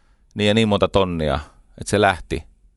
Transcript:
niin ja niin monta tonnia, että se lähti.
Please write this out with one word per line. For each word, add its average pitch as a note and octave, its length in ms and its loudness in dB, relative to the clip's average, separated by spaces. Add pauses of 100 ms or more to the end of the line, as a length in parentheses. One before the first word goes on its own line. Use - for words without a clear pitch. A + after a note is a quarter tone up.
(340)
niin G#2 140 0
ja G#2 60 4
niin A2+ 140 2
monta G2 200 2
tonnia, E2 520 -2 (400)
että - 100 -12
se G2+ 100 2
lähti. - 440 0 (320)